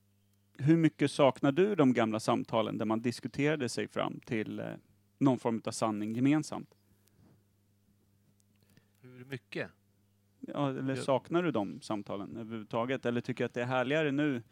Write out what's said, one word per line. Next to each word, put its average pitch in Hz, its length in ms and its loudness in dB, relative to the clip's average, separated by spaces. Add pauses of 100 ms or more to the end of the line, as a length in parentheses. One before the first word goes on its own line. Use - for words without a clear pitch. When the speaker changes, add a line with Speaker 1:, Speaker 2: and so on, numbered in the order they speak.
(600)
Speaker 1:
Hur 151 180 6
mycket 151 340 2
saknar 139 400 4
du 190 240 2
de 135 180 6
gamla 110 260 2
samtalen 110 580 0
där 110 80 -4
man 110 160 0
diskuterade 131 680 -2
sig 104 180 -4
fram - 380 -4
till, 107 340 -4
eh, 113 60 -6 (520)
någon 135 220 4
form 117 260 -2
av 113 60 -4
sanning 110 440 -2
gemensamt? 139 600 -2 (2250)
Speaker 2:
Hur 127 240 -20
mycket? 135 440 -6 (720)
Speaker 1:
Ja, - 300 -2
eller 135 260 -2
Speaker 2:
Jag 123 80 -4
Speaker 1:
saknar 160 400 2
du 165 80 0
de 98 300 -2
samtalen 101 560 -6
överhuvudtaget? 113 680 -4
Eller 120 160 0
tycker 127 220 -4
du - 20 0
att 117 80 -6
det 123 80 -4
är 120 40 -4
härligare 131 460 0
nu 139 400 0